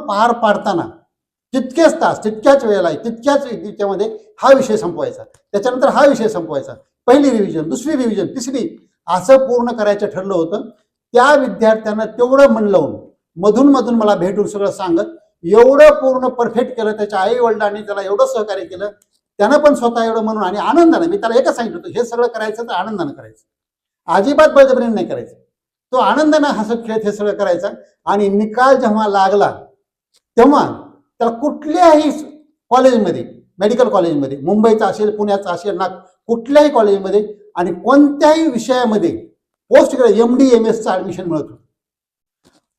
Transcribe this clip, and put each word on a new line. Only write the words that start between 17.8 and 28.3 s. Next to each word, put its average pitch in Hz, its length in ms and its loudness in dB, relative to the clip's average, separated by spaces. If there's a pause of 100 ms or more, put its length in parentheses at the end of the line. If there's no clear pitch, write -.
त्याला 202 200 -8
एवढं 196 240 0
सहकार्य 208 380 -6
केलं, 185 260 -10 (480)
त्यानं 233 200 2
पण 294 160 4
स्वतः 233 300 -2
एवढं 226 180 -2
म्हणून 220 200 -4
आणि 190 160 -4
आनंदानं, 226 480 2
मी 185 100 -4
त्याला 226 220 0
एकच 302 180 0
सांगितलं 208 220 -8
होतं, 180 200 -12
हे 240 60 -2
सगळं 240 220 -2
करायचं 220 360 -8
तर 233 100 -10
आनंदानं 185 400 -6
करायचं, - 320 -20 (640)
अजिबात 269 400 2
बळजबरीने 247 440 4
नाही 190 140 -4
करायचं. 120 280 -12 (580)
तो 247 40 0
आनंदानं 285 520 2
हसत 226 380 -4
खेळत 220 180 -6
हे 208 80 -2
सगळं 208 220 -4
करायचा. 190 340 -2 (360)
आणि 202 240 0
निकाल 214 480 2